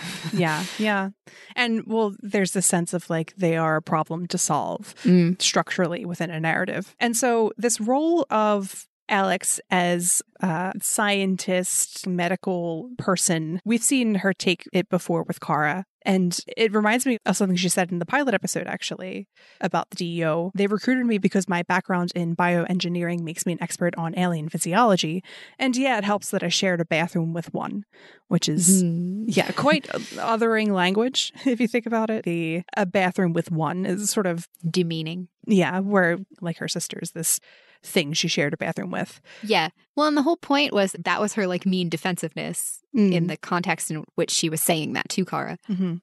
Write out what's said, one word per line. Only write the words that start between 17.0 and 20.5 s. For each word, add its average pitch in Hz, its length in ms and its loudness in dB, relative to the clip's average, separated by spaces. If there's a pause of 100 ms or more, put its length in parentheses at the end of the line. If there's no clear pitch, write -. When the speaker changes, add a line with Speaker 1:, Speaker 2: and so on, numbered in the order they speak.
Speaker 1:
me 247 220 2
of 185 100 2
something 185 180 2
she 180 140 0
said 180 220 0
in 175 80 -2
the 170 80 -4
pilot 269 260 2
episode, - 320 -2
actually, 190 600 -8 (320)
about 180 320 -2
the - 60 -12
D 170 240 -2
E 165 40 2
O. 170 300 0